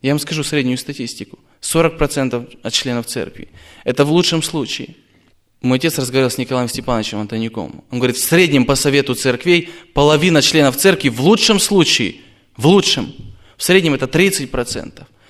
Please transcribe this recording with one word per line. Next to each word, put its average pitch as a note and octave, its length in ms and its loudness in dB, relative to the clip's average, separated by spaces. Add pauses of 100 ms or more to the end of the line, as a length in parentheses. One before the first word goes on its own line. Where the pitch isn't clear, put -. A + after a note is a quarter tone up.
Я C3+ 100 0
вам D3+ 60 0
скажу D#3 260 -6
среднюю B2+ 320 -2
статистику. - 600 -12 (220)
Сорок E3 360 0
процентов C3 480 -2 (180)
от A2+ 120 -6
членов A#2+ 320 -2
церкви. - 420 -10 (360)
Это B2+ 200 2
в D3 80 0
лучшем E3+ 300 2
случае. - 540 -8 (680)
Мой B2+ 160 0
отец D#3 180 -2
разговаривал C3 340 0
с - 60 -8
Николаем B2 320 -2
Степановичем A2 520 -4
Антонюком. A2 680 -8
Он B2 80 -6
говорит, B2 200 0
в - 40 -4
среднем D3+ 440 4
по C#3 80 2
совету C3+ 400 0
церквей E3 560 0 (240)
половина D3+ 480 4
членов C#3 340 2
церкви F3 320 2
в A#2 140 -2
лучшем G#3+ 360 4
случае, D#3 580 2 (420)
в A2+ 80 0
лучшем, F3+ 480 2 (420)
в - 80 -10
среднем F3 300 2
это C3+ 120 -4
тридцать E3+ 440 0
процентов - 560 -8 (240)